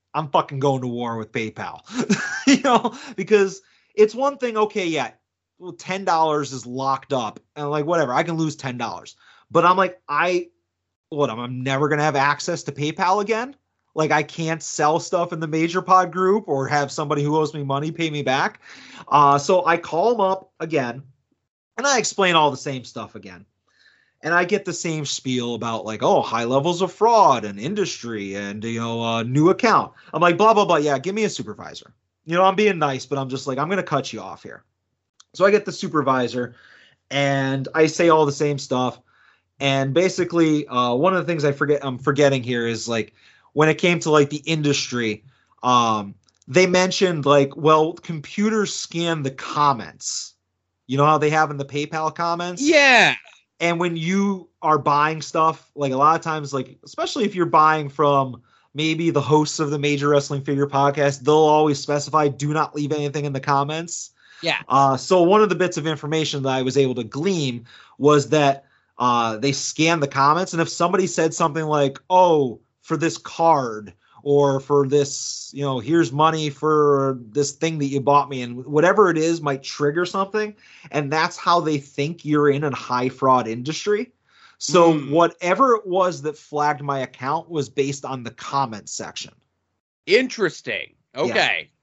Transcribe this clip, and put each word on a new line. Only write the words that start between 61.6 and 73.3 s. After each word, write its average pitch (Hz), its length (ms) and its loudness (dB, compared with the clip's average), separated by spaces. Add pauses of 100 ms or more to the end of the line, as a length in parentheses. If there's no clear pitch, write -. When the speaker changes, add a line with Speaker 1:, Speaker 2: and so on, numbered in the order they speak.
Speaker 1:
specify, 147 500 0
"Do 143 240 -4
not 151 220 -2
leave 147 180 -4
anything 147 320 -4
in 143 80 -6
the 135 80 -4
comments." 147 680 -4 (300)
Speaker 2:
Yeah. 156 280 -2
Speaker 1:
Uh, 135 260 4
so 180 280 2
one 202 180 6
of 208 80 4
the 180 60 0
bits 180 200 0
of 151 120 -4
information 151 560 -4
that 135 100 -2
I 131 80 0
was 127 160 -2
able 131 180 2
to 120 80 -6
glean 135 640 -4 (320)
was 143 320 4
that, 143 360 2 (340)
uh, 117 380 0
they 135 140 -2
scan 160 480 0
the 143 80 -2
comments, 147 460 2
and 165 80 0
if 160 80 -2
somebody 180 380 0
said 160 260 -2
something 160 320 -2
like, 143 340 0 (100)
"Oh, 160 500 4 (220)
for - 140 -6
this 156 220 -2
card," 123 760 0 (300)